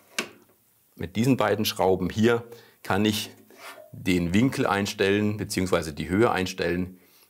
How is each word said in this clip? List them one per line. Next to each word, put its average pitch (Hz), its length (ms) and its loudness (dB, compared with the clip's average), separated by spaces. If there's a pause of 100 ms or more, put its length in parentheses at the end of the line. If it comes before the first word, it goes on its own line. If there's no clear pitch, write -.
(960)
mit 85 200 -8
diesen 120 200 2
beiden 107 280 2
Schrauben 92 460 0
hier, 117 320 4 (400)
kann 101 220 0
ich 107 260 0 (640)
den 87 420 0
Winkel 127 320 2
einstellen, 101 720 0
beziehungsweise 90 560 -2
die 78 160 -8
Höhe 104 220 2
einstellen, 90 680 -4 (320)